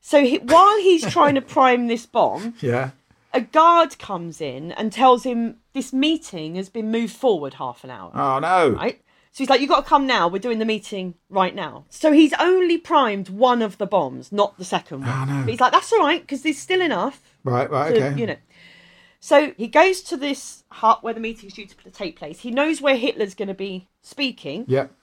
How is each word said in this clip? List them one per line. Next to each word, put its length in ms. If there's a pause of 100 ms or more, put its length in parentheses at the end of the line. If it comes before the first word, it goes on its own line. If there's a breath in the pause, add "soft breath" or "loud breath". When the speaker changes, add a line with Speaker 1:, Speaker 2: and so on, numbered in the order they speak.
Speaker 1:
So 240
he, 140
while 400
he's 280
trying 280
to 80
Speaker 2:
<laughs> 140
Speaker 1:
prime 320
this 180
bomb, 540
Speaker 2:
Yeah. 300 (440)
Speaker 1:
a 80
guard 560
comes 420
in 320
and 180
tells 340
him 340 (160)
this 180
meeting 640
has 140
been 200
moved 240
forward 400
half 300
an 60
hour. 240
Speaker 2:
Oh, 240
no. 320
Speaker 1:
Right? 300 (340)
So 40
he's 100
like, 140
"You've 80
got 140
to 40
come 180
now. 220
We're 120
doing 180
the 80
meeting 480 (160)
right 240
now." 340
So 240
he's 260
only 380
primed 540
one 320
of 160
the 80
bombs, 440
not 280
the 80
second 400
one. 20
Speaker 2:
Oh, 160
no. 160
Speaker 1:
But 100
he's 100
like, 120
"That's 180
all 100
right, 280
'cause 140
there's 160
still 240
enough." 400 (200)
Speaker 2:
Right, 280
right, 240
Speaker 1:
to, 140
Speaker 2:
okay. 120
Speaker 1:
you 60
know. 100 (840 soft breath)
So 360
he 120
goes 340
to 160
this 520
hut 320
where 120
the 60
meeting's 340
due 120
to 100
p-, 140
take 280
place. 220
He 100
knows 320
where 140
Hitler's 380
gonna 200
be 320 (160)
speaking. 680
Speaker 2:
Yep. 220 (120)